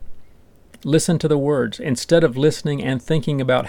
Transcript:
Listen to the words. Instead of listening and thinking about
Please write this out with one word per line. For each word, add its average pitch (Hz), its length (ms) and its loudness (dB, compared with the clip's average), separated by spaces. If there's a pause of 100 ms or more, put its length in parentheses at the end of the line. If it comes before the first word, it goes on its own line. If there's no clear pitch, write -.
(840)
Listen 156 360 2
to - 100 -2
the 151 80 2
words. 139 420 -2
Instead 165 460 2
of 123 120 0
listening 143 460 0
and 131 180 -4
thinking 151 380 0
about 127 300 0